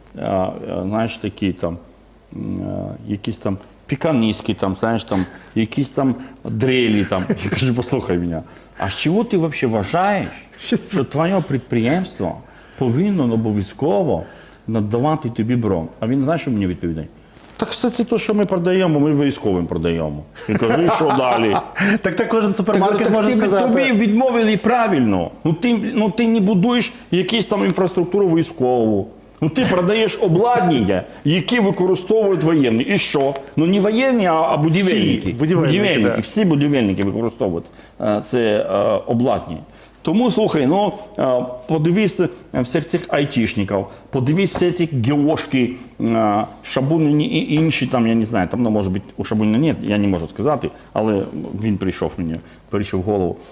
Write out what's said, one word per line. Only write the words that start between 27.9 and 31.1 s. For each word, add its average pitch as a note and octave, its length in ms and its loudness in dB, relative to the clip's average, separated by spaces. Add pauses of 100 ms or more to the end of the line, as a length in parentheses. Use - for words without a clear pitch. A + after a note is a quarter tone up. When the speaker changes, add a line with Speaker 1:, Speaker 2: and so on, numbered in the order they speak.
Speaker 1:
військову. B2 800 2 (320)
Ну D3+ 80 0
ти A#3+ 220 0
продаєш G3 520 2
обладнання, F3 800 2 (220)